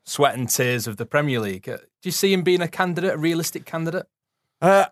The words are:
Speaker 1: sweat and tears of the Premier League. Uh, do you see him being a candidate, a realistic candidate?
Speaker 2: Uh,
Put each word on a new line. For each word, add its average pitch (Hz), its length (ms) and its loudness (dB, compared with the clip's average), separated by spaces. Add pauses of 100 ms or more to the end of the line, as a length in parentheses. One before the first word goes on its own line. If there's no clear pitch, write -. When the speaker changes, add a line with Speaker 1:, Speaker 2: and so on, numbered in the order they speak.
Speaker 1:
sweat 135 320 0
and 123 120 -4
tears 123 380 0
of 107 120 -8
the 117 100 -6
Premier 147 320 0
League. 98 280 -6
Uh, 123 100 -10
do - 320 -12
you - 20 -4
see 196 200 2
him 185 120 2
being 180 180 4
a 170 60 -2
candidate, 180 480 -2
a - 20 -6
realistic 160 480 -2
candidate? 165 400 -6 (560)
Speaker 2:
Uh, 190 300 6